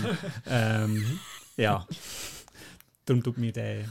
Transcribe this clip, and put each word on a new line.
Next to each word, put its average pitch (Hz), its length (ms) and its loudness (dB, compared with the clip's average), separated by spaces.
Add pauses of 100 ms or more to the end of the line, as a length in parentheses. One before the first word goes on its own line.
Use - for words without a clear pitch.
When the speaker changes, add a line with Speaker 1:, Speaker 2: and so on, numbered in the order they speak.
(220)
Speaker 1:
<laughs> 175 260 -8
Speaker 2:
ähm, 110 560 4 (540)
ja. 101 280 4 (1200)
Drum 123 180 4
tut 123 140 -2
mir 117 160 0
der 107 300 -4
Speaker 3:
Ich 110 80 -6